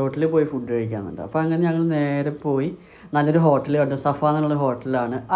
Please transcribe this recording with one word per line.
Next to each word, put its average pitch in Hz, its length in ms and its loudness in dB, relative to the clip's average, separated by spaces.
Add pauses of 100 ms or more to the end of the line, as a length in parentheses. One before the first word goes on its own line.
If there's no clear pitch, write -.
റോഡിൽ 135 320 -2
പോയി 156 200 4
ഫുഡ് 123 240 -6
കഴിക്കാനുണ്ട്. 101 500 -6
അപ്പോൾ - 160 -2
അങ്ങനെ 165 240 0
ഞങ്ങൾ 165 160 0 (100)
നേരെ 143 400 -2 (120)
പോയി 143 260 0 (460)
നല്ലൊരു 151 280 4
ഹോട്ടൽ 143 380 4
കണ്ടു. 135 240 0
സഫ 143 240 0
എന്നുള്ളൊരു 151 320 0
ഹോട്ടലാണ്, 127 560 -2 (160)